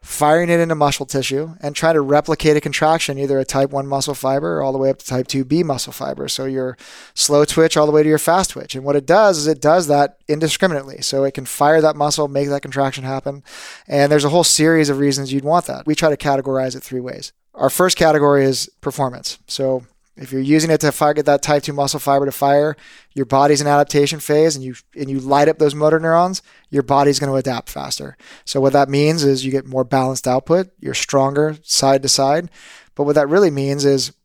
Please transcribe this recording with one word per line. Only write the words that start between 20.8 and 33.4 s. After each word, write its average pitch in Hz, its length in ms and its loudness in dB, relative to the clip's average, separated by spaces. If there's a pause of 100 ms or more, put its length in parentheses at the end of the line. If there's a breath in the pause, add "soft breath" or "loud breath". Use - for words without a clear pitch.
to 147 100 0
fi-, 151 200 0
get 151 140 -2
that 143 160 2
type 147 200 0
two 151 100 -8
muscle 143 280 -4
fiber 139 260 2
to 143 60 -4
fire, 143 440 2 (380 loud breath)
your 139 120 -2
body's 139 340 4
in 147 60 -2
adaptation 143 540 2
phase 151 360 2
and 131 80 -12
you, 127 100 -12 (240)
and 139 100 -8
you 135 120 -4
light 139 280 2
up 160 100 -2
those 147 160 2
motor 156 260 2
neurons, 170 420 0 (280 soft breath)
your 143 120 0
body's 139 360 2
gonna 139 160 -4
adapt 127 360 -4
faster. - 460 -12 (280 loud breath)
So - 160 -4
what 135 120 2
that 139 160 4
means 147 360 0
is 135 200 0
you 131 80 -4
get 135 140 -4
more 131 180 -4
balanced 131 440 -2
output, 165 420 0 (100)
you're 135 140 -8
stronger 143 680 0
side 135 400 2
to 135 60 -2
side. 143 420 0 (440 loud breath)
But 147 100 -2
what 147 100 0
that 147 140 4
really 180 220 4